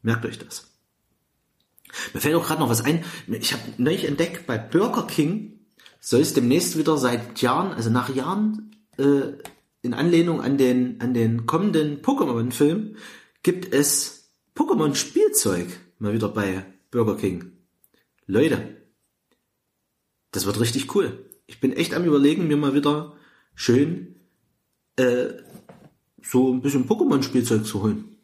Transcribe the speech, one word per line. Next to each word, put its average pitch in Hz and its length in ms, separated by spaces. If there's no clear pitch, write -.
Merkt 113 240
euch - 140
das. - 280
Mir - 80
fällt 151 140
auch 165 100
grad 156 140
noch 131 100
was 113 160
ein. 160 180
Ich - 240
hab 117 80
neulich 156 260
entdeckt, 147 420
bei 117 100
Burger 202 500
King 170 520
soll 120 220
es 147 120
demnächst 147 440
wieder 156 200
seit 120 440
Jahren, 156 320
also 113 160
nach 123 260
Jahren, 202 560
äh, 139 360
in 123 120
Anlehnung 170 480
an 139 160
den, 123 440
an 127 120
den 117 320
kommenden 160 560
Pokémon-Film, 147 920
gibt - 300
es - 560
Pokémon-Spielzeug 151 1120
mal 104 160
wieder 107 160
bei 95 340
Burger 110 260
King. 87 340
Leute, 123 500
das 92 140
wird 104 140
richtig 117 360
cool. 156 300
Ich - 120
bin 143 140
echt 165 200
am 175 120
Überlegen, 151 420
mir 147 100
mal 139 180
wieder 147 400
schön, 147 600
äh, 123 320
so 127 320
ein 127 80
bisschen 139 260
Pokémon-Spielzeug 135 760
zu 98 160
holen. 104 240